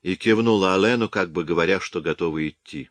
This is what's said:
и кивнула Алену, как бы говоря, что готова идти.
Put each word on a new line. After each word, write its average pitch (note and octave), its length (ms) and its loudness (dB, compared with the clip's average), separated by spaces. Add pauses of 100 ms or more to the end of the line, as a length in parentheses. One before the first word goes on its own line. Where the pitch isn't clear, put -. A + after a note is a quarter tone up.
и F#2 100 -2
кивнула G#2+ 600 2
Алену, A2+ 340 2
как F#2 220 -4
бы E2+ 120 -4
говоря, E2+ 360 0
что - 220 -8
готова D#2 460 -4
идти. - 420 -14